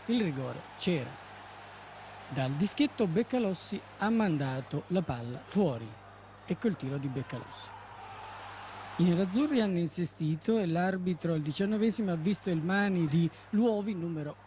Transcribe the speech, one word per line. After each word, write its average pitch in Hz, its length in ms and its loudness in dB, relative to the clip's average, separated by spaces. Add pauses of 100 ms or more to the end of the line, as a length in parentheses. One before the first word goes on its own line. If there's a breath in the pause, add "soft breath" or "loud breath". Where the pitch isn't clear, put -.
Il 233 140 2
rigore 135 380 -2 (200)
c'era. 135 320 0 (1160)
Dal 131 220 0
dischetto 202 560 2
Beccalossi 202 720 0 (180)
ha 208 120 0
mandato 147 800 2
la 180 140 2
palla 120 420 -4
fuori. 131 420 2 (580)
Ecco - 220 -2
il 196 80 4
tiro 139 240 -4
di 139 80 -4
Beccalossi. 127 720 -6 (1160)
I 170 80 6
nerazzurri 202 580 4
hanno 190 160 2
insistito 165 800 0
e 196 80 2
l'arbitro 180 640 2
al 156 80 2
diciannovesimo 202 720 2
ha 170 60 2
visto 185 340 0
il 160 100 2
mani 185 460 2
di 160 240 4 (200 loud breath)
Luovi, 214 440 2
numero 160 420 -4 (100)